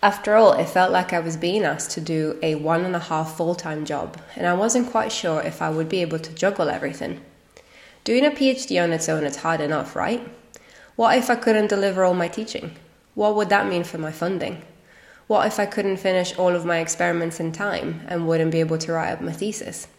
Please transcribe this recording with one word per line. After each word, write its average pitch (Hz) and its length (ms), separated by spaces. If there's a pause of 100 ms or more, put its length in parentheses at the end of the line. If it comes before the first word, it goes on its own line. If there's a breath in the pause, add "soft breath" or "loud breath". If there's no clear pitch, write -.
After 208 320
all, 220 180
it - 120
felt 185 260
like 180 220
I 175 60
was 165 180
being 180 260
asked 156 280
to 170 100
do 156 400
a 160 140
one 160 300
and 185 100
a 175 40
half 160 380
full-time 160 480
job, - 340 (160)
and 175 120
I 175 80
wasn't 233 340
quite - 220
sure 160 300
if - 200
I 160 80
would 160 200
be 185 120
able 165 160
to 160 160
juggle 185 360
everything. - 520 (800 loud breath)
Doing 247 220
a 294 60
P 277 180
H 262 160
D 180 140
on 170 140
its 160 160
own, 156 140
it's 139 140
hard 160 240
enough, 151 340
right? 240 320 (680 loud breath)
What 226 220
if 247 120
I 240 60
couldn't 214 320
deliver 196 360
all 180 100
my 180 140
teaching? 214 440 (420)
What 208 220
would 208 140
that 202 180
mean 175 160
for 170 140
my 156 140
funding? 170 520 (640 loud breath)
What 208 200
if 214 120
I 202 60
couldn't 196 320
finish 185 400
all 180 180
of 170 100
my 170 140
experiments 170 600
in 165 120
time 165 560
and 170 200
wouldn't 165 240
be 165 80
able 160 200
to 160 140
write 160 180
up - 100
my - 100
thesis? 190 560 (120)